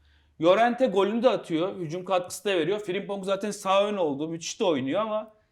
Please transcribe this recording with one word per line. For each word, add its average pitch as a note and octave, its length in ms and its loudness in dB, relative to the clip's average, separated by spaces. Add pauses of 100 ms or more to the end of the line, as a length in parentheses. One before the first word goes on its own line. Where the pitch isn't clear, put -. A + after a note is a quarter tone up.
(420)
Llorente A3+ 440 4
golünü G3+ 360 2
de B3+ 60 4
atıyor. F#3 480 0
Hücum F3+ 280 -8
katkısı F3+ 400 -2
da G3 120 0
veriyor. F3 220 0
Frimpong F#3 460 -6
zaten G3 260 -2
sağ G3 360 2
ön G#3 100 -4
oldu. D3+ 320 0
Müthiş E3 320 -8
de A#3 40 2
oynuyor D3 360 2
ama G#3+ 340 -4 (180)